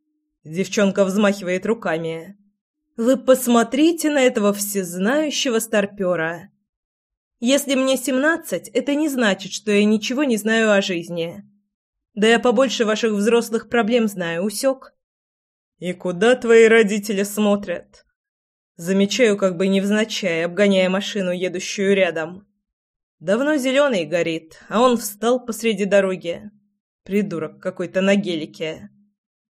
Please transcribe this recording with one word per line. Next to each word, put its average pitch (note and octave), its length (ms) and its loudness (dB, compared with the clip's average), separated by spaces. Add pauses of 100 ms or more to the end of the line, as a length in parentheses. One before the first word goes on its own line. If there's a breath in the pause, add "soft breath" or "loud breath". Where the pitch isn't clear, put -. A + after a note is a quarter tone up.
(440)
Девчонка F#3+ 600 0
взмахивает F#3+ 640 -2
руками. E3+ 720 -6 (580)
«Вы A#3+ 220 2
посмотрите C4 920 2
на D4 120 2
этого A3+ 320 2
всезнающего G#3 1040 -2
старпёра! F#3+ 920 -4 (880)
Если C4+ 360 2
мне C4 220 0
семнадцать, C#4 720 -2
это B3+ 260 -2
не D4+ 140 0
значит, G#3 420 -2
что - 200 -6
я G3+ 120 2
ничего A3 400 0
не A#3+ 140 0
знаю A3 340 2
о G3 100 4
жизни. F3 640 -6 (680)
Да G#3+ 140 2
я A#3 120 4
побольше A#3+ 460 2
ваших G#3+ 280 0
взрослых A3+ 540 0
проблем A#3 400 0
знаю, F3 360 -6
усёк?» C4 500 -4 (840)
«И F3 140 -6
куда F3+ 420 0
твои A3+ 320 6
родители G#3 560 2
смотрят?» G3+ 840 -4 (720)
Замечаю, G3+ 600 2
как F#3+ 200 0
бы F#3+ 100 0
невзначай, G3 800 0
обгоняя F#3 440 2
машину, F#3+ 420 -4
едущую F3+ 640 -2
рядом. E3+ 540 -2 (760)
Давно B3 320 0
зелёный C4 480 2
горит, E3 640 -4
а G3+ 140 0
он B3 160 4
встал B3 480 -2
посреди G#3+ 400 -2
дороги. F#3+ 680 0 (520)
Придурок E3 580 -4
какой-то F3+ 400 -4
на G3 160 4
гелике. E3 720 -6 (600)